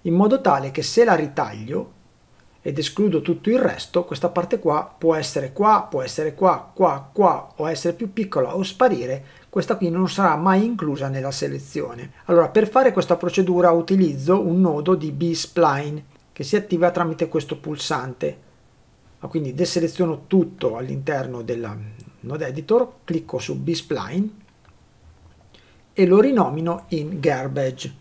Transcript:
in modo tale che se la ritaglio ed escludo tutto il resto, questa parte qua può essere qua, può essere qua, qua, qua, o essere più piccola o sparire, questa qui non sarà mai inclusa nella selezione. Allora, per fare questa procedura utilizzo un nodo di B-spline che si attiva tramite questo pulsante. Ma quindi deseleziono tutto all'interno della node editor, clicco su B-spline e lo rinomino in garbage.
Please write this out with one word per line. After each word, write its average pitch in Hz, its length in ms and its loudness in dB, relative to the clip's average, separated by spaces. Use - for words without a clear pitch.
in 170 140 -2
modo 214 260 4
tale 139 300 2
che 147 120 -6
se 226 220 4
la 220 100 4
ritaglio 143 840 -6
ed 143 160 -6
escludo 165 440 0
tutto - 260 -2
il 240 100 4
resto, - 460 -2
questa 160 240 -4
parte 180 300 -2
qua 156 400 -2
può 165 160 2
essere 139 360 -4
qua, 214 380 4
può 135 140 -4
essere 151 320 -6
qua, 180 400 2
qua, 147 360 0
qua, - 460 2
o 156 140 -4
essere 170 240 -2
più 196 180 -8
piccola 156 420 -2
o 190 80 -2
sparire, 139 640 0
questa 196 280 -2
qui 185 120 0
non 180 220 0
sarà 175 260 2
mai 190 260 4
inclusa 156 460 -2
nella 135 220 -4
selezione. 139 840 -8
Allora, 170 240 4
per 214 180 4
fare 262 240 4
questa 175 240 0
procedura 175 540 2
utilizzo 170 760 2
un 175 140 2
nodo 165 340 2
di 156 160 -4
B-spline 147 920 -2
che - 120 -10
si 139 100 -4
attiva 180 360 2
tramite 165 380 -2
questo 151 300 -4
pulsante. 143 800 -6
Ma - 100 -14
quindi 143 260 -4
deseleziono 165 720 -2
tutto 131 500 0
all'interno 135 640 -6
della 117 340 -8
node 135 260 -8
editor, 214 460 0
clicco 160 340 -6
su 147 180 -6
B-spline 156 760 -4
e 190 120 4
lo 185 140 6
rinomino 170 680 2
in 160 300 -6
garbage. 135 840 -2